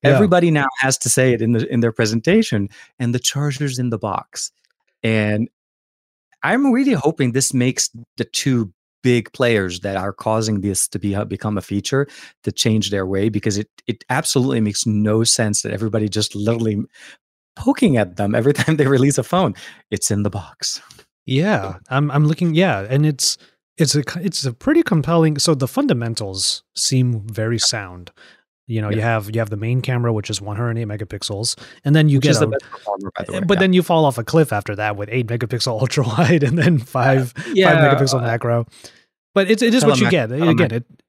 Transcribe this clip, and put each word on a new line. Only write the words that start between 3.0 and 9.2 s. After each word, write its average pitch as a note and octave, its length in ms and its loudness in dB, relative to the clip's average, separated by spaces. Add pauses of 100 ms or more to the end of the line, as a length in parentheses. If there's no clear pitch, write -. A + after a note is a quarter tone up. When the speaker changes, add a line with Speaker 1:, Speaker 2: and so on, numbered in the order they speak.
Speaker 2:
the B2+ 40 -2
charger's C#3 600 -4
in B2 100 -2
the A#2 80 -4
box. - 560 -8 (500)
And G#2+ 460 0 (960)
I'm B3 300 2
really C4 200 2
hoping C#3+ 400 0
this C3 220 -2
makes B2+ 340 0 (280)
the - 80 -6
two A#2 480 -2 (300)
big B2 300 2